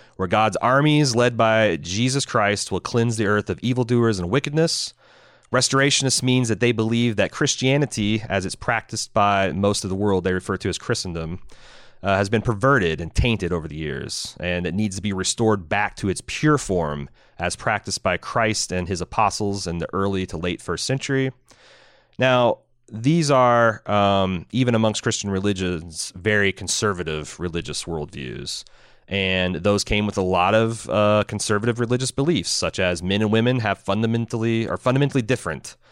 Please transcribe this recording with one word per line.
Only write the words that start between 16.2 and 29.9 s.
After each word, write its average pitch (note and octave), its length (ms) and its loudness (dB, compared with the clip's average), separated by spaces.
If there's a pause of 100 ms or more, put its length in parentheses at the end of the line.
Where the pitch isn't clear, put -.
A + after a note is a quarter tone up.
pure D3+ 320 2
form D2+ 500 -4 (300)
as F2+ 160 -4
practiced - 480 -4
by F2+ 120 2
Christ - 560 -2
and F2+ 160 -2
his F2 140 -4
apostles G2+ 640 -2
in E2+ 140 -4
the E2 120 -4
early G2 360 -2
to - 100 -8
late F2+ 240 -6
first E2+ 240 -6
century. C3+ 460 -2 (880)
Now, B2 400 4 (320)
these C#3+ 380 2
are, A#2+ 600 4
um, G2 640 2
even B2 240 2
amongst A2 280 2
Christian G#2+ 260 -2
religions, F#2 880 -4
very G2+ 360 2
conservative F2 880 -4
religious E2 440 -6
worldviews. D2 800 -8 (440)
And F#2 500 0
those G2+ 260 2
came G#2 220 0